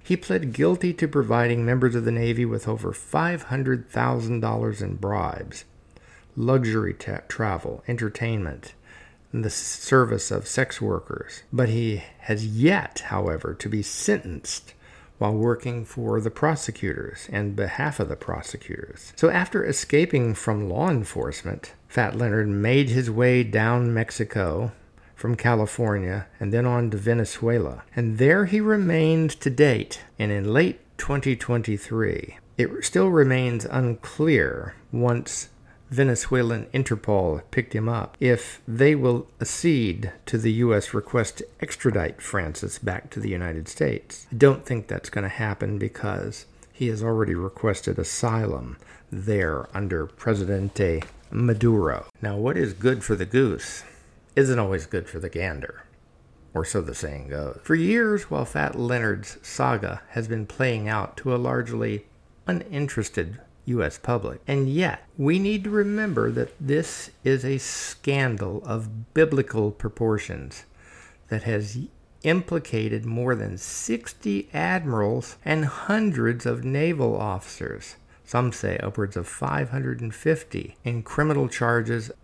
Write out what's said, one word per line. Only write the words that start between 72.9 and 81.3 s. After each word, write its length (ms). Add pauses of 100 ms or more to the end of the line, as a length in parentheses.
more 300
than 200
sixty 960
admirals 920
and 200
hundreds 800
of 200
naval 520
officers, 800 (300)
some 260
say 280
upwards 380
of 120
five 420
hundred 300
and 120
fifty, 720
in 220
criminal 440